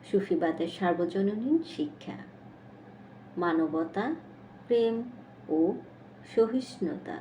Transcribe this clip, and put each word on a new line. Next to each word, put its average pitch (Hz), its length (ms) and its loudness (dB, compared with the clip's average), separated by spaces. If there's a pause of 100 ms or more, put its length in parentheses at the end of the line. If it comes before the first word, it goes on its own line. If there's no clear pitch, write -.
(100)
সুফিবাদের 170 560 2
সার্বজনীন 196 960 2
শিক্ষা, - 500 -6 (1200)
মানবতা, 165 800 2 (520)
প্রেম 233 360 4 (460)
ও 160 240 4 (600)
সহিষ্ণুতা। 226 840 0